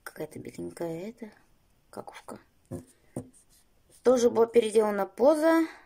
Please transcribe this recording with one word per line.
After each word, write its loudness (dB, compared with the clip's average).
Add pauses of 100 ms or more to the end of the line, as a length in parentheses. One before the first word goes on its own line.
какая-то -14
беленькая -12
эта -18 (580)
какушка. -18 (1600)
Тоже 4
была 2
переделана 2
поза. 2 (200)